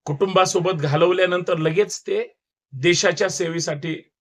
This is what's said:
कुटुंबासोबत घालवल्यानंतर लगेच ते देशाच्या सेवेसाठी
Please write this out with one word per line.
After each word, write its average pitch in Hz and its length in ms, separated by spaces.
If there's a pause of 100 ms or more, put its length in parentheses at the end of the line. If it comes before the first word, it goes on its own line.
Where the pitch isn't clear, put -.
कुटुंबासोबत 185 680
घालवल्यानंतर 175 840
लगेच 160 460
ते 208 300 (400)
देशाच्या 175 560
सेवेसाठी 165 840 (100)